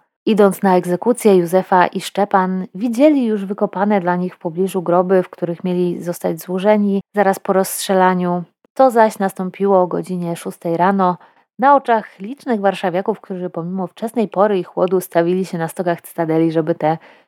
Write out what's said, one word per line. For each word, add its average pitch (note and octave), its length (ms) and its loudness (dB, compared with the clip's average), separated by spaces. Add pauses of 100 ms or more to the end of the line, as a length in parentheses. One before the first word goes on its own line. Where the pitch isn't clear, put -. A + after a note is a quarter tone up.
(260)
Idąc G3+ 380 2
na F#3+ 120 4
egzekucję, F3+ 600 2
Józefa F3+ 520 2
i - 140 -6
Szczepan F#3 640 -2 (100)
widzieli B3+ 500 2
już G#3+ 200 -2
wykopane G3+ 560 -2
dla F3 140 -2
nich F3+ 200 -4
w - 40 -20
pobliżu F3+ 420 -4
groby, F3+ 420 2
w - 60 -14
których E3+ 340 -8
mieli F3+ 400 -2
zostać E3+ 380 -6
złożeni G3 600 0 (140)
zaraz G3 240 2
po - 140 -2
rozstrzelaniu. F#3 920 0 (300)
To C4 180 4
zaś A3 280 2
nastąpiło F#3+ 640 0
o F3+ 60 0
godzinie F3 480 -6
szóstej E3+ 420 -6
rano F3+ 400 2 (420)
na C#4 160 4
oczach B3 440 -2
licznych A3+ 420 -6
warszawiaków, F#3+ 600 -2
którzy F3+ 280 -8
pomimo F3 380 -6
wczesnej A3+ 400 -4
pory G3 320 0
i F3+ 40 -4
chłodu F3+ 380 -2
stawili F3+ 440 0
się F3 120 -8
na E3 100 -4
stokach E3+ 340 -4
Cytadeli, D#3+ 500 -2
żeby D#3+ 240 -2
tę D#3+ 220 -2 (300)